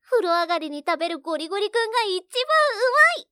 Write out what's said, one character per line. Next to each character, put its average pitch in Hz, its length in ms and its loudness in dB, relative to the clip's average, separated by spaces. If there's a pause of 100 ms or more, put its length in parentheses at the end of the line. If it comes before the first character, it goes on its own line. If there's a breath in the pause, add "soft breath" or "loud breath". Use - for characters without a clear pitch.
風 - 220 0
呂 349 60 -2
上 339 180 0
が 339 120 0
り 302 100 -6
に 294 160 -10
食 339 120 0
べ 339 120 -2
る 330 100 -8
ゴ 311 180 -6
リ 311 100 -8
ゴ 381 120 -4
リ 415 120 -2
君 453 200 -2
が 466 120 0
一 403 80 -2
番 370 60 -2
う 370 40 -8 (960)
ま - 60 -14
い。 - 80 -20